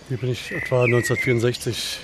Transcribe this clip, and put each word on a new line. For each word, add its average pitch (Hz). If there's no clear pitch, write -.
Hier 131
bin 123
ich -
etwa 127
neunzehnhundertvierundsechzig 120